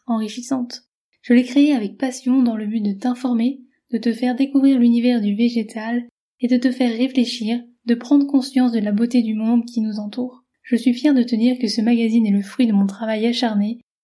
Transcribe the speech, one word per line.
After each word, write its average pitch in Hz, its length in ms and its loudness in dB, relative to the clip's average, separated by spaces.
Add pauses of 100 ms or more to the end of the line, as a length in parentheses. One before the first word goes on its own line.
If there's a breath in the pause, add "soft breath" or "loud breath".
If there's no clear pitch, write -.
enrichissante. 240 800 -6 (380)
Je - 120 2
l'ai 247 100 6
créé 285 300 2
avec 208 240 -4
passion 254 460 0
dans 233 140 0
le 214 100 -6
but 214 140 -2
de 202 100 -2
t'informer, 247 680 -2 (300 soft breath)
de 240 60 -4
te 226 160 0
faire 247 220 -2
découvrir 269 420 2
l'univers 240 440 4
du 202 140 0
végétal 233 720 -2 (340)
et 247 60 -2
de 254 100 2
te 254 140 2
faire 247 240 -2
réfléchir, 240 680 -2 (240)
de 233 100 2
prendre 277 320 2
conscience 254 460 0
de 226 60 0
la 208 120 -2
beauté 233 300 2
du 220 140 -2
monde 226 300 0
qui - 160 -6
nous 214 160 -4
entoure. 214 460 -10 (180)
Je - 140 -2
suis 240 180 2
fière 285 200 2
de 247 100 4
te 233 120 -2
dire 247 240 2
que 247 80 -2
ce 202 140 -2
magazine 233 460 2
est 202 40 2
le 202 120 2
fruit 240 240 -2
de 220 60 2
mon 196 120 4
travail 220 400 -4
acharné 233 540 -2 (240)